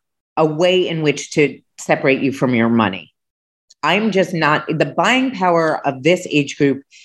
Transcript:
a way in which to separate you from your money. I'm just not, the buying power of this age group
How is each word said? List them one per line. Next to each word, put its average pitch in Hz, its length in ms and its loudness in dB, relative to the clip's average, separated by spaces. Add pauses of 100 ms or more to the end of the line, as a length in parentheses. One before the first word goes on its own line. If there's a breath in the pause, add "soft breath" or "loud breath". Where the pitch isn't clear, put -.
(380)
a 160 80 2
way 175 420 2
in 160 140 -4
which 147 300 -2
to 143 280 0 (200)
separate 147 420 0
you 135 100 0
from 127 240 -2
your 117 140 2
money. 98 440 0 (680)
I'm 202 280 0
just 185 220 0
not, 151 340 0
the 151 300 -2
buying 247 340 0
power 170 540 0
of 131 180 -6
this 175 280 2
age 147 260 -2
group 139 240 0 (240 soft breath)